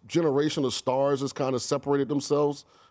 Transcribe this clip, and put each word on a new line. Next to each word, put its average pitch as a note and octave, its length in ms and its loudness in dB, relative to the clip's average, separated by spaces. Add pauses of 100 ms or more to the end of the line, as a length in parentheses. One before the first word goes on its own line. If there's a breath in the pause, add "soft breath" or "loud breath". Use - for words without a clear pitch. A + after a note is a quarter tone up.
generation D3+ 580 2
of B2 80 0
stars C3+ 500 0
has C#3 100 -4
kinda C3 260 -2
separated C#3 500 0
themselves, D3 560 0 (260 soft breath)